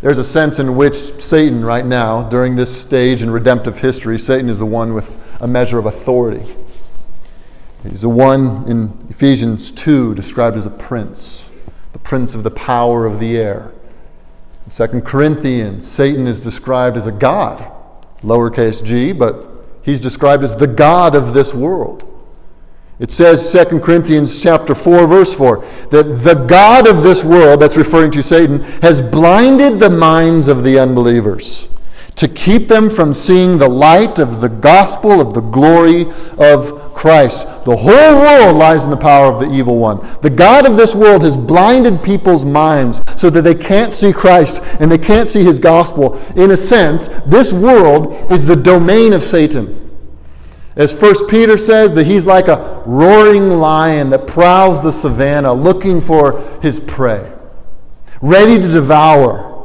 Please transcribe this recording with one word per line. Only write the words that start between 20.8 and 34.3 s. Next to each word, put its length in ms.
of 180
this 180
world. 520
It 120
says, 360
Second 340
Corinthians 600
chapter 320
four, 320
verse 260
four, 300
that 340
the 100
god 540
of 160
this 180
world, 380
that's 160
referring 340
to 140
Satan, 400
has 180
blinded 800
the 100
minds 600
of 160
the 160
unbelievers 880
to 100
keep 400
them 240
from 240
seeing 420
the 120
light 500
of 220